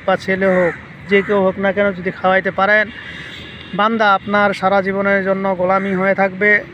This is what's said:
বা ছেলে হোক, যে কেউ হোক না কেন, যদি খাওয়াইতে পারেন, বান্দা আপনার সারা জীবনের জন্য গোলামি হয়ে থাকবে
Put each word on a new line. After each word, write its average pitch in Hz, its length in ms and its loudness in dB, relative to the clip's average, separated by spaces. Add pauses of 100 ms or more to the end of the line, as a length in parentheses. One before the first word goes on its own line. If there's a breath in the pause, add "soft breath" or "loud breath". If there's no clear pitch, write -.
বা 185 100 2
ছেলে 190 300 -2
হোক, 180 280 2 (340)
যে 196 140 4
কেউ 202 180 0
হোক 190 180 0
না 196 140 0
কেন, 202 200 0
যদি 180 180 -6
খাওয়াইতে 190 400 0
পারেন, 202 380 2 (880 loud breath)
বান্দা 214 400 2
আপনার 202 400 0
সারা 190 280 2
জীবনের 196 420 0
জন্য 190 300 0
গোলামি 190 400 0
হয়ে 190 200 2
থাকবে 196 460 2 (140)